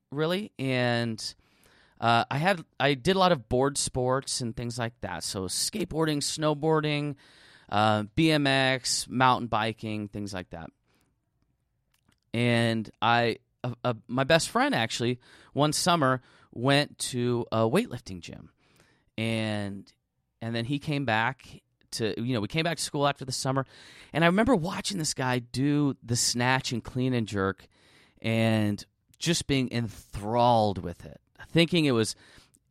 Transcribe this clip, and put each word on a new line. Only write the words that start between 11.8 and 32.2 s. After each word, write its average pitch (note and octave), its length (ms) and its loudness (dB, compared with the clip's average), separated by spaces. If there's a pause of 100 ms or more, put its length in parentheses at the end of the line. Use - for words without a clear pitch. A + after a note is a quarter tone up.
And A#2 560 2 (100)
I, A#2 380 2 (260)
uh, B2 180 -4
uh, B2 120 -2 (140)
my C3 160 -2
best D#3+ 260 2
friend C4 240 0
actually, B2 460 -2 (340)
one D3 180 2
summer, C#3 480 2 (300)
went C#3 480 0
to A#2+ 540 -2
a A2 60 2
weightlifting A#2 640 0
gym. - 300 -18 (680)
And, G#2+ 760 -4 (480)
and A#2 160 -4
then A#2 80 -2
he C#3+ 140 -2
came C#3 260 -4
back A2+ 420 0 (460)
to, A2 280 -2
you A#2+ 140 -2
know, A2+ 60 0
we G#2 80 -2
came D#3+ 160 -2
back E3 140 -4
to - 40 -6
school C#3+ 240 -2
after C#3 180 -2
the C3 80 -8
summer. C3 340 -2 (460)
And D#3 120 2
I E3+ 40 8
remember G#3+ 280 4
watching F#3+ 420 -4
this D#3 160 -4
guy B2+ 260 0
do C#3 640 0
the A#2+ 140 -2
snatch B2+ 560 0
and A2+ 100 -4
clean B2+ 300 -2
and A#2 160 0
jerk G2 400 -2 (540)
and A2 600 2 (360)
just - 280 -2
being C3+ 240 0
enthralled A2 1080 2
with E2+ 260 -10
it, D#2 160 -20 (320)
thinking E3 320 4
it C#3 80 2
was, A2+ 240 2 (540)